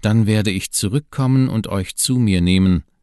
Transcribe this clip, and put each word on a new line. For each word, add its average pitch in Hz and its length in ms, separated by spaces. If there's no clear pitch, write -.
dann 110 260
werde 107 240
ich 95 200
zurückkommen 131 800
und 110 180
euch 98 280
zu 127 240
mir 98 220
nehmen, 92 420